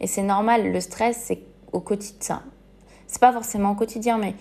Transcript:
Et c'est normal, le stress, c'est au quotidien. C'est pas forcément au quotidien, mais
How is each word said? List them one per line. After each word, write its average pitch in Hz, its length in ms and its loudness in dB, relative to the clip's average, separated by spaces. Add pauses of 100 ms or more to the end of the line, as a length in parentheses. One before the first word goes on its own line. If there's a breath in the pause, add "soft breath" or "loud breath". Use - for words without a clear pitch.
Et 190 60 -2
c'est 196 160 -4
normal, 202 500 2
le 185 80 0
stress, 233 360 -2 (100)
c'est - 160 -4 (300)
au 180 80 -2
quotidien. - 600 -6 (640 loud breath)
C'est - 140 -10
pas 247 120 8
forcément 214 400 -2
au - 20 -4
quotidien, 220 420 -2
mais 202 240 -2